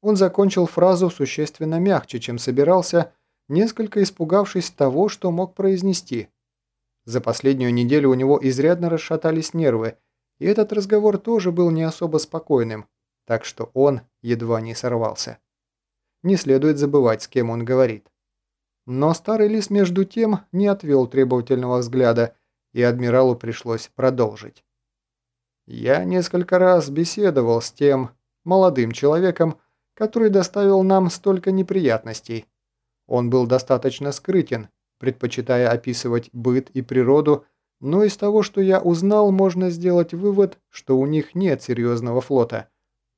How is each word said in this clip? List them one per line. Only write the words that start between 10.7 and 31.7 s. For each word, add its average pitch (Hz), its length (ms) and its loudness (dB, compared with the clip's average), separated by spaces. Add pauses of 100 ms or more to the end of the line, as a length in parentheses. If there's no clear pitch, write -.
разговор 208 460 0
тоже 202 340 -2
был 170 180 2
не 160 140 0
особо 160 340 -4
спокойным – 117 680 -2 (380)
так 113 200 -4
что - 300 -12
он 135 260 2 (220)
едва 117 380 -2
не 113 140 -10
сорвался. 117 640 -6 (840)
Не 185 140 2
следует 143 420 2
забывать, 139 440 2
с - 60 -16
кем 120 200 -2
он 117 160 -6
говорит. 120 460 0 (760)
Но 139 280 0
старый 214 340 -2
лис 214 220 -4
между 190 340 0
тем 214 360 -2 (100)
не 196 160 0
отвел 147 400 2
требовательного 123 720 0
взгляда, 117 560 0 (380)
и 120 100 -2
адмиралу 123 540 2
пришлось 113 580 -8
продолжить. 113 680 -4 (1040)
«Я 123 380 -2
несколько 180 540 -2
раз 180 320 4
беседовал 139 720 0
с - 80 -10
тем 135 400 0 (340)
молодым 165 480 2
человеком, 160 680 0 (360)
который 220 340 0
доставил 196 540 2
нам 190 260 2
столько 190 440 -2
неприятностей. 117 920 -2 (600)